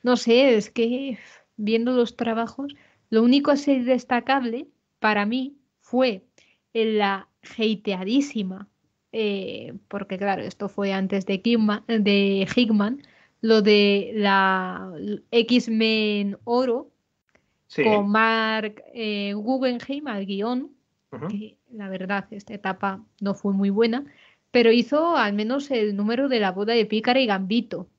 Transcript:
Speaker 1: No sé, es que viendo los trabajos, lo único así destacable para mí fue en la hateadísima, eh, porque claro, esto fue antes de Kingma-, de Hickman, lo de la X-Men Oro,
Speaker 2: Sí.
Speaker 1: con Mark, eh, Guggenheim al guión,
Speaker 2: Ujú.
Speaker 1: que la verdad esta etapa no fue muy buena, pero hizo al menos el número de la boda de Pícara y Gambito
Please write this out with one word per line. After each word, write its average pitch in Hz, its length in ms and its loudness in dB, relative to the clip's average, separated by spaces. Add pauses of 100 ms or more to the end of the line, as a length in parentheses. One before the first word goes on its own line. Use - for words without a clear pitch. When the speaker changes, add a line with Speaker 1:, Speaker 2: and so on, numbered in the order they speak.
Speaker 1:
No 240 160 2
sé, 240 380 6
es 202 160 0
que 247 480 -2 (360)
viendo 226 360 0
los 240 240 0
trabajos, 233 600 -6 (340)
lo 220 120 4
único 285 300 4
así 285 300 2
destacable 247 880 0 (320)
para 208 260 2
mí 262 320 -4 (240)
fue 240 420 0 (500)
en 220 240 0
la 196 300 -2 (160)
hateadísima, 208 1200 -4 (440)
eh, 202 600 -6 (140)
porque 196 300 -8
claro, 196 240 -2
esto 196 260 -10
fue 196 260 -4
antes 190 320 -2
de 190 160 -4
Kingma-, 220 460 2
de 202 680 2
Hickman, 220 480 2 (380)
lo 220 200 4
de 202 540 4
la 190 760 0 (380)
X-Men 220 1120 2
Oro, 247 460 -2 (800)
Speaker 2:
Sí. - 160 -2
Speaker 1:
con 208 260 2
Mark, 220 720 0 (120)
eh, 208 400 -6
Guggenheim 254 720 -4
al 202 180 -6
guión, 220 460 -6 (400)
Speaker 2:
Ujú. 135 160 -10
Speaker 1:
que 208 300 -10 (140)
la 208 160 -14
verdad 190 440 -6
esta 208 220 -16
etapa 196 500 -6 (180)
no 196 140 -2
fue 196 180 -2
muy 196 160 2
buena, 233 360 0 (440)
pero 233 220 6
hizo 294 440 2
al 208 180 0
menos 233 360 -4
el 214 260 -2
número 233 340 0
de 247 100 0
la 196 120 0
boda 208 220 -2
de 226 140 4
Pícara 220 320 0
y 254 80 2
Gambito 190 600 -2 (120)